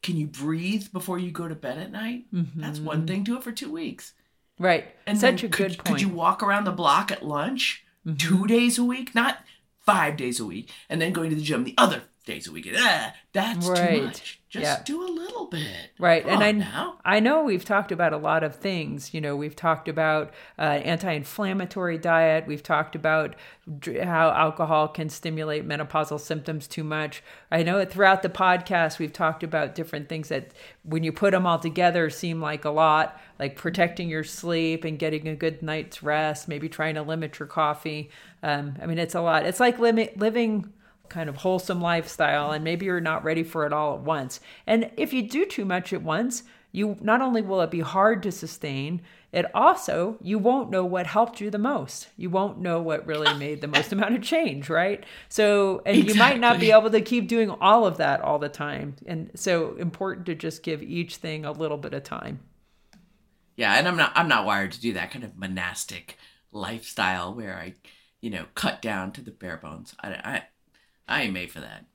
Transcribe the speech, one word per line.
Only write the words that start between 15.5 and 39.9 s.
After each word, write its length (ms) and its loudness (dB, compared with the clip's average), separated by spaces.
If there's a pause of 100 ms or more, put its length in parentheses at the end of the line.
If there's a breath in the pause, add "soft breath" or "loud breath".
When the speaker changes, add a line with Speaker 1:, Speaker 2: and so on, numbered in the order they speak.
Speaker 2:
Right. 240 6
Speaker 1:
Come 120 0
Speaker 2:
And 80 4
Speaker 1:
on 60 6
Speaker 2:
I, 40 4
Speaker 1:
now. 520 -4
Speaker 2:
I 140 4
know 240 4
we've 220 0
talked 260 0
about 220 2
a 40 -2
lot 280 2
of 100 -2
things. 580 -6
You 80 -4
know, 140 -4
we've 220 -6
talked 320 0
about, 440 0 (240 loud breath)
uh, 60 -4 (220)
anti-inflammatory 1120 -2
diet. 480 4
We've 160 -6
talked 320 0
about 400 0 (460 loud breath)
dr-, 240 -4
how 260 4
alcohol 560 2
can 220 -6
stimulate 580 -4
menopausal 540 -2
symptoms 480 -6
too 160 -8
much. 400 -6 (260 loud breath)
I 140 2
know 200 2
throughout 380 4
the 60 0
podcast, 720 2
we've 120 -4
talked 300 0
about 320 -2
different 340 -8
things 200 -8
that 240 -6 (320 loud breath)
when 180 -2
you 80 0
put 240 4
'em 120 4
all 120 4
together 520 2
seem 300 -4
like 240 -6
a 60 -2
lot, 500 4 (200 loud breath)
like 160 -4
protecting 520 -2
your 160 -4
sleep 600 -2
and 140 -4
getting 280 -2
a 80 -6
good 280 -4
night's 420 -8
rest, 420 0
maybe 220 -6
trying 260 -4
to 80 -6
limit 380 -6
your 80 -10
coffee. 640 -2 (340 loud breath)
Um, 380 -2
I 40 -6
mean, 120 -2
it's 160 -2
a 60 0
lot. 240 4
It's 160 -2
like 200 6
limit, 380 4